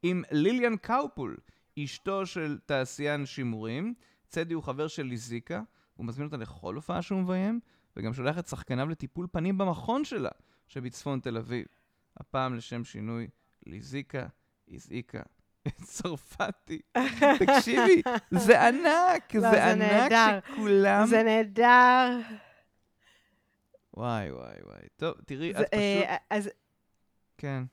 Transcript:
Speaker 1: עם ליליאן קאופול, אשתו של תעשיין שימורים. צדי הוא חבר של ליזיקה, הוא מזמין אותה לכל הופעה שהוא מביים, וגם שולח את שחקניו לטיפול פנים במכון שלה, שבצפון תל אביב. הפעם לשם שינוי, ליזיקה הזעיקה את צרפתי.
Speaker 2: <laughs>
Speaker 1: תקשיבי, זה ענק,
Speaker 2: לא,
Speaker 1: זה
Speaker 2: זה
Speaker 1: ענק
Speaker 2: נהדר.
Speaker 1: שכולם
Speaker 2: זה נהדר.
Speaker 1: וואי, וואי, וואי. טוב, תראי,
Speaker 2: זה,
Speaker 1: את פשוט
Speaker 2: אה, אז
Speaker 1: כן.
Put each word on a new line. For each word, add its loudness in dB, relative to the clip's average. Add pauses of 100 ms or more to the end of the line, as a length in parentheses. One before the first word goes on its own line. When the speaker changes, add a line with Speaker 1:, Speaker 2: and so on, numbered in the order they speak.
Speaker 1:
עם -2
ליליאן 2
קאופול, -6 (420)
אשתו -8
של -8
תעשיין -4
שימורים. -8 (340)
צדי -6
הוא -6
חבר -6
של -10
ליזיקה, -10 (320)
הוא -12
מזמין -10
אותה -12
לכל -12
הופעה -8
שהוא -4
מביים, -2 (360)
וגם -6
שולח -4
את -10
שחקניו -6
לטיפול -10
פנים -2
במכון -2
שלה, -6 (400)
שבצפון -8
תל -6
אביב. -8 (500)
הפעם -6
לשם -10
שינוי, -10 (380)
ליזיקה -12 (460)
הזעיקה -14 (460)
את -10
צרפתי. -8 (300)
Speaker 2:
<laughs> 4
Speaker 1:
תקשיבי, 6 (280)
זה 6
ענק, 2
Speaker 2:
לא, 2
Speaker 1:
זה 4
Speaker 2:
זה 6
Speaker 1:
ענק 2 (340)
Speaker 2:
נהדר. 6 (140)
Speaker 1:
שכולם 4
Speaker 2:
זה 6
נהדר. 6 (1700)
Speaker 1:
וואי, -6
וואי, -16
וואי. -20 (140)
טוב, -6 (120)
תראי, -8
Speaker 2:
זה, -4
Speaker 1:
את 2
פשוט -4
Speaker 2:
אה, 0 (140)
אז -4 (880)
Speaker 1:
כן. -8 (100)